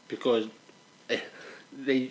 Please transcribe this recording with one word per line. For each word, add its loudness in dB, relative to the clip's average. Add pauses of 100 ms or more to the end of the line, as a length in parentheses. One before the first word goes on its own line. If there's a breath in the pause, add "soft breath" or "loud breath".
because, 2 (600)
eh, 0 (520 loud breath)
they, 0